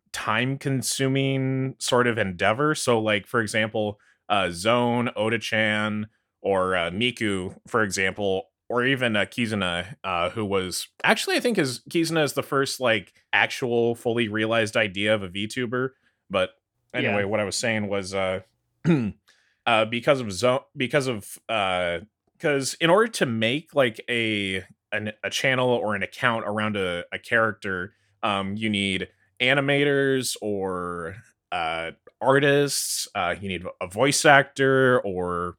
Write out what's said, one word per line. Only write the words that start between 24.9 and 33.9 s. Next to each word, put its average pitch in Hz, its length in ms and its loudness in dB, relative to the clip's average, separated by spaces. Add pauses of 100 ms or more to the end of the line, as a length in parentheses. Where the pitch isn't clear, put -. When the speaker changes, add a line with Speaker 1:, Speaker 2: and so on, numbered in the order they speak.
Speaker 1:
an, 107 220 -4 (100)
a 101 60 -2
channel 127 400 2
or 107 260 0
an 95 80 -2
account 113 440 0
around 107 300 -2
a, 87 340 -2
a 95 80 -10
character, 104 720 -2 (300)
um, 98 340 -2
you 110 120 -2
need 98 380 0 (320)
animators 139 1040 0
or, 90 720 -4 (360)
uh, 82 400 -4 (280)
artists, 139 960 2
uh, 87 240 0
you 101 80 -8
need 90 160 -6 (160)
a 92 80 -8
voice 117 380 2